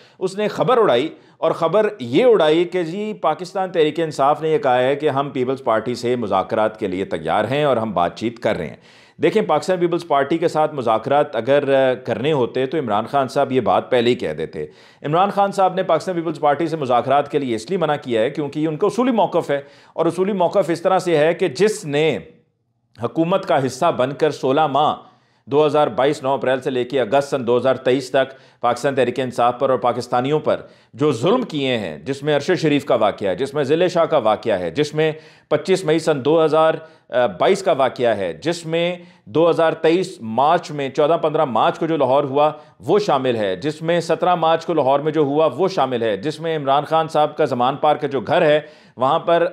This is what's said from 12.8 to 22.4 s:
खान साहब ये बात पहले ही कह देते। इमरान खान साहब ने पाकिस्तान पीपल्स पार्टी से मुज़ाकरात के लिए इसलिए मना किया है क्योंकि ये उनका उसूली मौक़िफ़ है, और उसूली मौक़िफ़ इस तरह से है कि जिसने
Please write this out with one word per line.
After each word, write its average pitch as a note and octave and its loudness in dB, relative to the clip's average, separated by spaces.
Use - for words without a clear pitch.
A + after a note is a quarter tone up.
खान C3+ 0
साहब C3 -2
ये B2+ 2
बात G2+ 0
पहले A#2+ 2
ही B2 2
कह D#2+ -4
देते। D#2 -8
इमरान F3 0
खान G3 0
साहब F#3 0
ने F#3 -2
पाकिस्तान F3 -2
पीपल्स E3 -4
पार्टी E3 0
से D#3 -4
मुज़ाकरात C3 0
के D3 -2
लिए B2 -2
इसलिए F3 -6
मना D3+ 0
किया A#2 -2
है B2 0
क्योंकि D3 -6
ये D#3 0
उनका D#3+ -2
उसूली B3 0
मौक़िफ़ F3 0
है, C#3 -2
और E3 0
उसूली F#3 0
मौक़िफ़ F3 2
इस D#3+ -2
तरह F#3 2
से E3+ 0
है D#3+ 4
कि E3+ -2
जिसने D#3+ 0